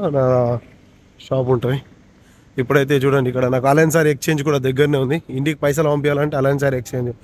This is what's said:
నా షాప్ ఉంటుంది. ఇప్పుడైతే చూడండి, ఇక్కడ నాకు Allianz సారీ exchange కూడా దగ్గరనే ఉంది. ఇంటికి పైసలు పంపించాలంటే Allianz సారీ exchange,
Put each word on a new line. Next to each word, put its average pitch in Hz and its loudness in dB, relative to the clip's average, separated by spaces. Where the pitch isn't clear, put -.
నా 131 2
షాప్ 131 -2
ఉంటుంది. 123 -2
ఇప్పుడైతే 139 2
చూడండి, 135 2
ఇక్కడ 127 -2
నాకు 131 0
Allianz 160 4
సారీ 156 2
exchange 151 -2
కూడా 147 0
దగ్గరనే 139 2
ఉంది. 135 -2
ఇంటికి 143 -2
పైసలు 147 0
పంపించాలంటే 147 -2
Allianz 139 0
సారీ 135 0
exchange, 123 -6